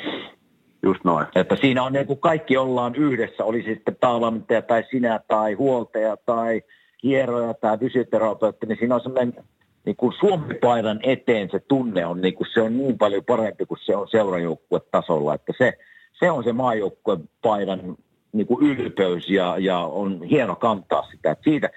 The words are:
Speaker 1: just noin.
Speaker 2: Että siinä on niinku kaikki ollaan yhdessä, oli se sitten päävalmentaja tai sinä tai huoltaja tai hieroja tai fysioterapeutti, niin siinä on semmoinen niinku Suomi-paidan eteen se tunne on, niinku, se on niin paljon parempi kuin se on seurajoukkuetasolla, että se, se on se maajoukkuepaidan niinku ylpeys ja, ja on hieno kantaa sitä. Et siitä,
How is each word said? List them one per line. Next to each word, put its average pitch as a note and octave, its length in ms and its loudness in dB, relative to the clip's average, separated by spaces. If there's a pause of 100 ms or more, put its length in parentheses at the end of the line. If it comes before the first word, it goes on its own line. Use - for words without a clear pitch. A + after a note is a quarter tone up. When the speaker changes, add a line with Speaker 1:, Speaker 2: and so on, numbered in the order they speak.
(840)
Speaker 1:
just F#2+ 200 2
noin. D#2+ 220 2 (100)
Speaker 2:
Että F#2 200 2
siinä B2+ 280 2
on C3 100 -4
niinku C#3 220 -2
kaikki D#3 420 0
ollaan B2 380 0
yhdessä, B2+ 480 0
oli A2 200 0
se A2 100 -4
sitten - 220 -4
päävalmentaja A#2 640 0
tai A#2 300 0
sinä A#2+ 360 0
tai G#2+ 260 2
huoltaja A2 640 0
tai A2+ 440 -2 (420)
hieroja A#2+ 500 0
tai A2 240 0
fysioterapeutti, A2 880 0
niin G#2+ 140 -4
siinä A#2+ 160 2
on A#2 60 0
semmoinen B2+ 320 -2 (520)
niinku A2+ 340 0
Suomi-paidan A#2+ 840 0
eteen A#2+ 480 0
se F#2+ 80 -2
tunne A2+ 460 0
on, F2 160 -6
niinku, F#2 320 -2
se A2+ 80 2
on A2+ 160 0
niin C3 200 0
paljon G2 280 0
parempi A2+ 400 0
kuin F2 160 -8
se G2+ 140 0
on G2 120 -4
seurajoukkuetasolla, E2+ 1300 0
että - 240 -6
se, B2 160 2 (460)
se F3 120 4
on C3+ 120 -2
se A#2 100 0
maajoukkuepaidan G2 1400 -2 (340)
niinku G#2+ 300 0
ylpeys G2 680 0
ja, F2+ 280 2
ja F#2+ 220 0
on F2 440 -4
hieno G#2 320 0
kantaa G2 560 0
sitä. - 200 -2
Et - 120 -6
siitä, C#3+ 340 0